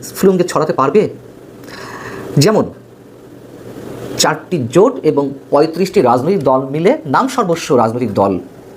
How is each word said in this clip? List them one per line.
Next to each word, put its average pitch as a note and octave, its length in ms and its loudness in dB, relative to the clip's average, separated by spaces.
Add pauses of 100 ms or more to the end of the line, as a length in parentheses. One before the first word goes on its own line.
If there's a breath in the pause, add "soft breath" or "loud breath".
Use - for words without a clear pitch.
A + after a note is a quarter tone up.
স্ফুলিঙ্গ F#3 380 2
ছড়াতে D#3+ 320 -2
পারবে? C#3+ 360 0 (1300 loud breath)
যেমন E3 320 4 (1500)
চারটি D#3 540 -2
জোট A3+ 320 4
এবং C#3 280 0 (180)
পঁয়ত্রিশটি E3 520 2
রাজনৈতিক C3 420 2
দল C3 260 2
মিলে, E3+ 360 2
নাম D#3+ 220 2
সর্বস্ব E3+ 500 0
রাজনৈতিক A#2 360 0
দল G2 260 2 (380)